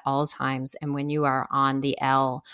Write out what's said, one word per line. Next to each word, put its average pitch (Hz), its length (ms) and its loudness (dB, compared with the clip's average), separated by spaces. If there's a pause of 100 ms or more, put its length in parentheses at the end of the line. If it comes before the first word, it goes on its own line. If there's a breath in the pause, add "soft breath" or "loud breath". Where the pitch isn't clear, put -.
all 139 220 2
times. 131 520 -4
And 143 140 -4
when 143 160 -2
you 147 160 0
are 131 240 0
on 135 320 2
the 139 180 0
L 135 440 2 (100)